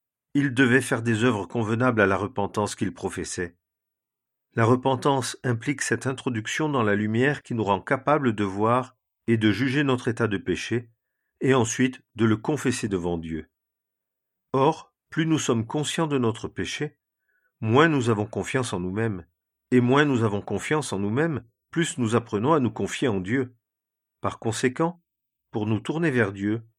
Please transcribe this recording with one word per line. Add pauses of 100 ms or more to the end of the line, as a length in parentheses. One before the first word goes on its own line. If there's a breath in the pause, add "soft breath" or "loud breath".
(340)
il
devait
faire
des
œuvres
convenables
à
la
repentance
qu'il
professait. (960)
La
repentance
implique
cette
introduction
dans
la
lumière
qui
nous
rend
capables
de
voir (300)
et
de
juger
notre
état
de
péché, (500)
et
ensuite (120)
de
le
confesser
devant
Dieu. (1000)
Or, (140)
plus
nous
sommes
conscients
de
notre
péché, (600)
moins
nous
avons
confiance
en
nous-mêmes, (440)
et
moins
nous
avons
confiance
en
nous-mêmes, (260)
plus
nous
apprenons
à
nous
confier
en
Dieu. (640)
Par
conséquent, (480)
pour
nous
tourner
vers
Dieu, (160)